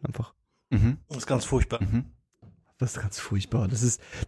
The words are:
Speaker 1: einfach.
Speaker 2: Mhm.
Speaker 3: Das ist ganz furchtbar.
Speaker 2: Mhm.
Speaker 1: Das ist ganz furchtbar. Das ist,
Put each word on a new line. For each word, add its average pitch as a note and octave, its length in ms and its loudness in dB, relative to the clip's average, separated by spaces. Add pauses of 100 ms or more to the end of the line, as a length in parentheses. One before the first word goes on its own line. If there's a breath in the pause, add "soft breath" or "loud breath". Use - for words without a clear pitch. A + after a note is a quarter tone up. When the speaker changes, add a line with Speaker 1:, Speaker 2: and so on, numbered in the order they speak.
Speaker 1:
einfach. - 280 -6 (360)
Speaker 2:
Mhm. A#2 280 6 (100)
Speaker 3:
Das C3+ 120 -8
ist A#2 80 -10
ganz C3+ 180 0
furchtbar. A#2+ 360 2
Speaker 2:
Mhm. G#2+ 240 0 (760)
Speaker 1:
Das A#2+ 140 -2
ist - 60 -10
ganz - 180 -4
furchtbar. G2+ 480 0
Das A2 160 0
ist, A#2+ 180 0 (260 loud breath)